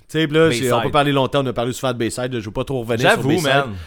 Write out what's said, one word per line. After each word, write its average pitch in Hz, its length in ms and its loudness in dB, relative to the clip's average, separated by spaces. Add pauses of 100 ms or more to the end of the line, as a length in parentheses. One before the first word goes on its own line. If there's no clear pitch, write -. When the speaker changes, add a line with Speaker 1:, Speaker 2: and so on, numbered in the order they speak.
Speaker 1:
sais, 156 180 0
là, 156 240 4
c'est, 120 200 0
on 120 60 4
Speaker 2:
Bayside. 117 60 0
Speaker 1:
peut 107 80 -2
parler 143 200 2
longtemps, 139 320 2
on 131 40 -2
a 120 60 -4
parlé 123 200 -2
souvent 131 200 -4
de 120 40 -6
Bayside, 123 360 -4
là. 120 60 -4
Je 98 60 -10
veux 107 60 -8
pas 127 140 -4
trop 131 160 -4
revenir 117 200 -2
sur 165 80 4
Speaker 2:
J'avoue, 196 200 2
Speaker 1:
Bayside. 156 180 0
Speaker 2:
man. 135 280 0 (120)